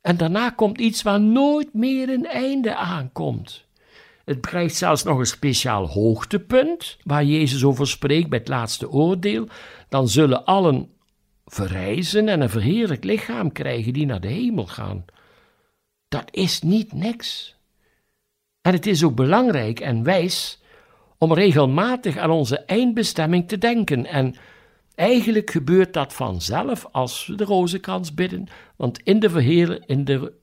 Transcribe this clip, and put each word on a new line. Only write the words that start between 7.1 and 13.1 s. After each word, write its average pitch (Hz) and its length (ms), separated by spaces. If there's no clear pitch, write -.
Jezus 143 400
over 139 240
spreekt 151 420
bij 127 100
het 110 80
laatste 120 420
oordeel. 196 580
Dan 135 180
zullen 131 380
allen 180 440
verrijzen 143 840
en 180 140
een 120 80
verheerlijk 143 540
lichaam 208 480